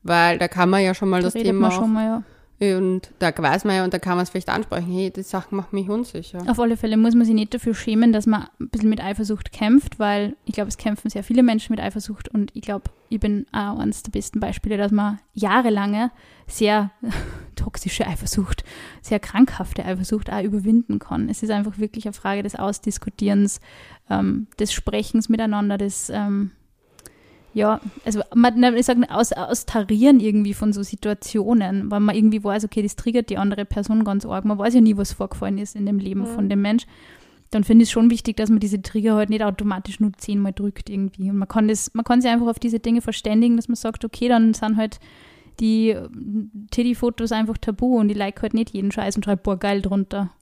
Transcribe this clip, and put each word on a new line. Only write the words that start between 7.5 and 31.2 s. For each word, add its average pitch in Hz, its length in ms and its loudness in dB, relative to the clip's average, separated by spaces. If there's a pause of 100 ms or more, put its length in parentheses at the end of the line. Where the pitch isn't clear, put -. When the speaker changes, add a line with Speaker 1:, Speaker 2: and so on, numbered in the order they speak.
Speaker 2:
dafür 233 200 -2
schämen, 226 380 4
dass 214 140 0
man 214 220 2 (120)
ein - 80 -8
bisschen 220 220 0
mit 214 120 -2
Eifersucht 202 520 -6
kämpft, 233 440 2
weil 208 460 0
ich - 120 -8
glaub, 202 120 -4
es 214 80 -8
kämpfen 214 340 -4
sehr 202 140 -8
viele 233 180 4
Menschen 226 300 2
mit 214 80 -2
Eifersucht 202 480 -8
und 208 260 -4
ich 214 80 -12
glaub, 202 280 -8 (180)
ich 214 140 -4
bin 208 320 0
auch 208 260 -4
eines 214 240 -4
der 220 80 -12
besten 202 300 -6
Beispiele, 208 340 -4
dass 202 160 0
man 208 280 0 (140)
jahrelange 208 760 0 (360)
sehr 208 440 2 (100)
<laughs> - 540 -8
toxische - 500 -4
Eifersucht, - 600 -4 (360)
sehr 208 200 -2
krankhafte - 640 0
Eifersucht 185 440 -4
auch 208 140 -4
überwinden 208 560 2
kann. - 300 -4
Es - 120 -6
ist 214 100 -4
einfach 208 260 -2
wirklich 214 300 -6
eine 202 60 -8
Frage 202 300 -4
des 202 140 -8
Ausdiskutierens, 202 1040 -2 (480)
ähm, 196 380 0 (120)
des 214 140 -2
Sprechens 214 560 -2
miteinander, 208 480 0
des, 202 320 -6
ähm, 202 420 -2 (1000)
ja, 214 300 0 (240)
also 214 160 -2 (140)
man, 240 260 6 (140)
ich 247 100 2
sag, 254 100 2 (160)
aus, 226 220 0
austarieren 226 880 4
irgendwie 208 340 2
von 214 180 0
so 202 120 -4
Situationen, 202 1080 0